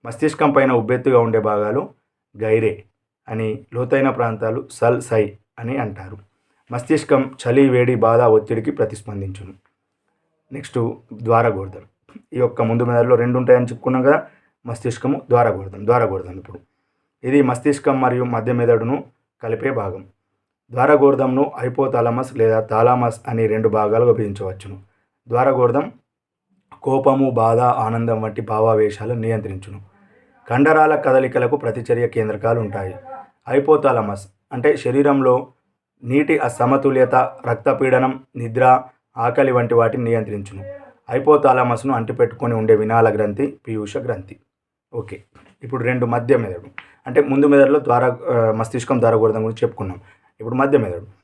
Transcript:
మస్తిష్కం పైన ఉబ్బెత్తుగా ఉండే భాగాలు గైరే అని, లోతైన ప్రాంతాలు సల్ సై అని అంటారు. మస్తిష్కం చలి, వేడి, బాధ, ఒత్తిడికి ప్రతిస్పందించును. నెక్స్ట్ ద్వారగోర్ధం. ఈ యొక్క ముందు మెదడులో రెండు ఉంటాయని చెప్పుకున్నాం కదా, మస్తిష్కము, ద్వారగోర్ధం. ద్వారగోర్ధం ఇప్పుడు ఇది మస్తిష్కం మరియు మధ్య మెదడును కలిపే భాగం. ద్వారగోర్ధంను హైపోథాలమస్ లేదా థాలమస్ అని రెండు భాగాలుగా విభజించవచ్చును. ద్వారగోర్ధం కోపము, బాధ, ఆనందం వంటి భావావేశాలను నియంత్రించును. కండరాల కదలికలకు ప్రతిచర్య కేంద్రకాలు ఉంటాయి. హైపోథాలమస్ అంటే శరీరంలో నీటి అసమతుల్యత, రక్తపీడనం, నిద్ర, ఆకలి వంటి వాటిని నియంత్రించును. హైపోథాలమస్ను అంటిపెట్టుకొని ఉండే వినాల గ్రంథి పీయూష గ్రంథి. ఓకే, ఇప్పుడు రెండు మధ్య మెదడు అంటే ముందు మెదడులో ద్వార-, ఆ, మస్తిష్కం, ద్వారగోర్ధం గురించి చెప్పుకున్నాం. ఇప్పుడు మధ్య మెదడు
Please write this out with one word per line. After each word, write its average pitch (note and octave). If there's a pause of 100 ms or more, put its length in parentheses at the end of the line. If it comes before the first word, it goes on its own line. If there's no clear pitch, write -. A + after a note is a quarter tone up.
మస్తిష్కం D3+
పైన C3+
ఉబ్బెత్తుగా B2
ఉండే A2+
భాగాలు G#2 (540)
గైరే A2 (440)
అని, A2 (100)
లోతైన C3+
ప్రాంతాలు A2+
సల్ -
సై G#2+ (200)
అని A#2+
అంటారు. G2 (540)
మస్తిష్కం C3
చలి, C3+
వేడి, B2
బాధ, A#2
ఒత్తిడికి A2
ప్రతిస్పందించును. G2 (1000)
నెక్స్ట్ - (340)
ద్వారగోర్ధం. A2+ (520)
ఈ D3+
యొక్క A#2+
ముందు A#2
మెదడులో A#2+
రెండు B2
ఉంటాయని B2
చెప్పుకున్నాం B2+
కదా, C#3 (400)
మస్తిష్కము, B2
ద్వారగోర్ధం. G2
ద్వారగోర్ధం F#2+
ఇప్పుడు - (680)
ఇది C#3
మస్తిష్కం C3+
మరియు B2+
మధ్య A#2
మెదడును A#2+ (380)
కలిపే A2+
భాగం. G2+ (640)
ద్వారగోర్ధంను C3+
హైపోథాలమస్ B2
లేదా A2
థాలమస్ A#2
అని A2+
రెండు A2
భాగాలుగా G#2+
విభజించవచ్చును. G2 (480)
ద్వారగోర్ధం B2 (880)
కోపము, C3+
బాధ, A#2
ఆనందం A#2
వంటి A2
భావావేశాలను A2
నియంత్రించును. G2+ (680)
కండరాల D3+
కదలికలకు C3
ప్రతిచర్య A#2
కేంద్రకాలు A2
ఉంటాయి. G2 (540)
హైపోథాలమస్ C3 (240)
అంటే C#3
శరీరంలో C3+ (560)
నీటి C#3+
అసమతుల్యత, C3
రక్తపీడనం, C3 (120)
నిద్ర, B2+ (340)
ఆకలి B2
వంటి A#2+
వాటిని A#2
నియంత్రించును. G#2 (460)
హైపోథాలమస్ను C3
అంటిపెట్టుకొని A#2
ఉండే A2
వినాల A2
గ్రంథి G#2+ (100)
పీయూష G#2+
గ్రంథి. A2 (580)
ఓకే, - (400)
ఇప్పుడు B2
రెండు B2
మధ్య A#2+
మెదడు F#2+ (420)
అంటే C3+
ముందు C#3
మెదడులో C#3+
ద్వార-, B2
ఆ, A2+
మస్తిష్కం, A#2
ద్వారగోర్ధం A2+
గురించి A2
చెప్పుకున్నాం. F#2+ (400)
ఇప్పుడు A#2
మధ్య C#3
మెదడు F2 (180)